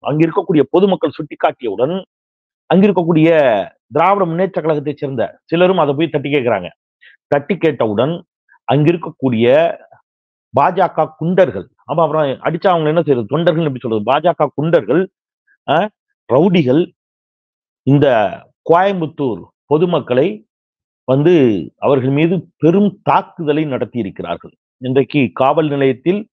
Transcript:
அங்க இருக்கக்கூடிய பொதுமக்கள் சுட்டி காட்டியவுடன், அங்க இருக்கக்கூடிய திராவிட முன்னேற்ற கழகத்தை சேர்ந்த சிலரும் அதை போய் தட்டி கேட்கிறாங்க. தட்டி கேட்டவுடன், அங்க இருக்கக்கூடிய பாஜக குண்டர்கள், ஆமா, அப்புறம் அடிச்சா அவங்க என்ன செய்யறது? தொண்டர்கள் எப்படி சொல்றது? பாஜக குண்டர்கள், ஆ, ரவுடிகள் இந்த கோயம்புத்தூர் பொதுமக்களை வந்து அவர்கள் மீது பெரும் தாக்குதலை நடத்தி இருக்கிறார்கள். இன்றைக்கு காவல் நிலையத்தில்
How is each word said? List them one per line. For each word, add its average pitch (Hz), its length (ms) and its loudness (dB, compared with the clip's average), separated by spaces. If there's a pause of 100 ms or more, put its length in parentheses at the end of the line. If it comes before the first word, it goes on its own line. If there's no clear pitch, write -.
அங்க 147 220 -2
இருக்கக்கூடிய 165 440 0
பொதுமக்கள் 180 480 0
சுட்டி 160 180 -12
காட்டியவுடன், 131 580 -4 (760)
அங்க 185 160 4
இருக்கக்கூடிய 165 420 2 (580)
திராவிட 185 380 0
முன்னேற்ற 175 360 -4
கழகத்தை 147 360 -4
சேர்ந்த 135 260 -6 (220)
சிலரும் 180 400 2
அதை 143 100 -2
போய் 156 200 -2
தட்டி 139 180 -4
கேட்கிறாங்க. 113 360 0 (580)
தட்டி 143 300 -2
கேட்டவுடன், 127 560 0 (520)
அங்க 143 280 2
இருக்கக்கூடிய 131 540 -2 (1080)
பாஜக 165 520 0 (120)
குண்டர்கள், 156 480 0 (260)
ஆமா, 165 120 0
அப்புறம் 151 200 -2 (220)
அடிச்சா 160 280 -2
அவங்க 156 180 0
என்ன 170 100 0
செய்யறது? 127 320 -2
தொண்டர்கள் 165 340 0
எப்படி 127 160 -8
சொல்றது? 110 260 -4
பாஜக 156 460 0
குண்டர்கள், 156 460 0 (680)
ஆ, 139 80 2 (560)
ரவுடிகள் 156 500 2 (1040)
இந்த 143 200 4 (640)
கோயம்புத்தூர் 160 720 -2 (240)
பொதுமக்களை 151 600 0 (840)
வந்து 147 260 4 (440)
அவர்கள் 131 320 0
மீது 160 260 0 (200)
பெரும் 196 460 0
தாக்குதலை 156 600 -2
நடத்தி 123 340 -6
இருக்கிறார்கள். 87 560 -8 (220)
இன்றைக்கு 131 560 0
காவல் 147 360 0
நிலையத்தில் 143 520 -2 (120)